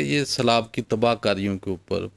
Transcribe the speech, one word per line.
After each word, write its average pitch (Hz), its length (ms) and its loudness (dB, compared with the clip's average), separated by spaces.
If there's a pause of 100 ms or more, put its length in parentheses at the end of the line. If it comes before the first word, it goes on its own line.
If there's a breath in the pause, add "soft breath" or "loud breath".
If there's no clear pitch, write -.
ये 143 220 0
सैलाब 117 500 2
की 127 80 -2
तबाहकारियों 104 760 0
के 98 140 -6
ऊपर। 92 460 -4